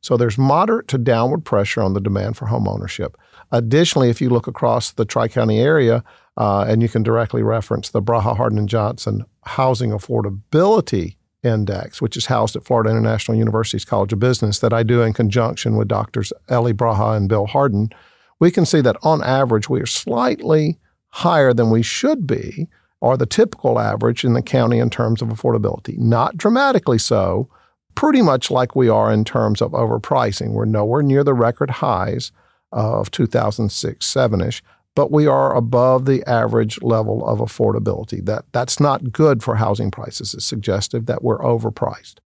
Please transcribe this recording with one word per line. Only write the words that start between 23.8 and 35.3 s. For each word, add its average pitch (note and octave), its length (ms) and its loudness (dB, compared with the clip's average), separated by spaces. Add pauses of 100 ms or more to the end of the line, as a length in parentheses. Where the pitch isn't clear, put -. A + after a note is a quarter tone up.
in A#2 100 4
the A#2+ 80 0
county A#2 380 2
in A#2+ 100 0
terms A2+ 320 -2
of A2+ 60 -4
affordability. A2+ 680 -2
Not A#2 400 2
dramatically A3+ 640 2
so, G2+ 500 0 (460)
pretty C#4 280 4
much - 280 2
like B2+ 240 0
we B2+ 140 4
are A2 240 4
in A2 120 2
terms A2 380 0
of - 80 -2
overpricing. A2+ 800 -2
We're G#2+ 140 -2
nowhere A2 380 0
near C#3 200 4
the C#3+ 120 2
record A#2+ 360 0
highs A2+ 640 -4 (400)
of A2 400 -2
two A#2+ 140 0
thousand G#2+ 440 -2
six, - 360 -8
seven-ish, A2+ 580 -2 (320)
but C#3+ 160 2
we D3+ 160 4
are C3+ 260 2